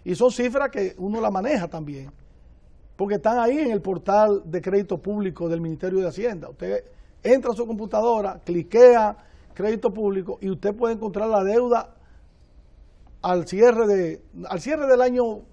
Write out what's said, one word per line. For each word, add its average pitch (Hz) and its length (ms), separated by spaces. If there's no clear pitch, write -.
y 175 100
son 247 160
cifras 247 400
que 196 280
uno 208 240
la 214 100
maneja 190 380
también, 143 420
porque 202 180
están 214 240
ahí 240 200
en 277 120
el 208 100
portal 202 640
de 165 160
crédito 190 360
público 190 500
del 170 140
Ministerio 185 380
de 180 100
Hacienda. 190 400
Usted 185 340
entra 247 280
a 202 40
su 233 100
computadora, 214 760
cliquea 214 720
crédito 220 360
público 196 520
y 190 100
usted 202 240
puede 226 200
encontrar 214 340
la 208 140
deuda 233 520
al 180 260
cierre 226 400
de, 185 340
al 185 120
cierre 294 260
del 254 160
año 247 220